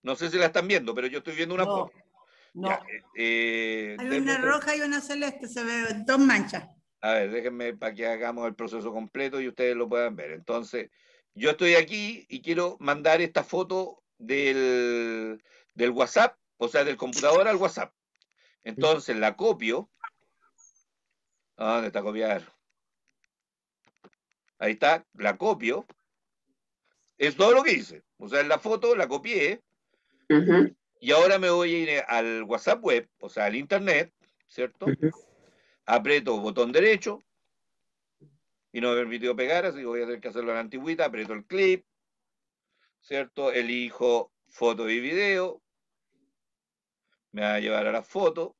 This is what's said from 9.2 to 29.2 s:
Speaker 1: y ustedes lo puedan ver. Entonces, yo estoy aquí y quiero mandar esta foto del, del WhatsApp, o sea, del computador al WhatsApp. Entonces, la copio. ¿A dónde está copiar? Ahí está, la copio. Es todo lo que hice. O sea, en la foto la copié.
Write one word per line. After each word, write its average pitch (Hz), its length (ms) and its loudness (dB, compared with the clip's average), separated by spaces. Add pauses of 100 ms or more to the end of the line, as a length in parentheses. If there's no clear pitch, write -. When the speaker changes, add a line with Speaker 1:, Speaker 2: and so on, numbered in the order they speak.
Speaker 1:
y 131 80 -6
ustedes 123 280 -2
lo 120 120 -2
puedan 117 280 -2
ver. 76 160 -10
Entonces, 113 580 -8 (440)
yo 123 160 0
estoy 170 260 4
aquí 208 520 0
y 127 140 -12
quiero 175 380 -2
mandar 151 400 2
esta 165 240 -2
foto 185 580 -6 (160)
del, 120 1200 0 (340)
del 120 160 0
WhatsApp, 135 460 2 (200)
o 117 100 -4
sea, 143 160 2
del 143 140 -2
computador 139 500 4
al 214 100 2
WhatsApp. - 380 -4 (680)
Entonces, 135 520 0
la 110 200 0
copio. 170 520 -2 (1700)
¿A 110 180 -2
dónde 113 140 -2
está 95 140 -4
copiar? 107 400 -2 (2250)
Ahí 107 140 -2
está, 151 420 2
la 101 220 -2
copio. 147 500 -2 (1300)
Es 143 200 0
todo 214 160 6
lo 262 100 6
que 220 120 2
hice. 92 280 -8 (140)
O 104 120 -16
sea, 139 120 0
en 147 80 0
la 151 100 2
foto 226 380 0
la 170 100 0
copié. 160 560 -2 (680)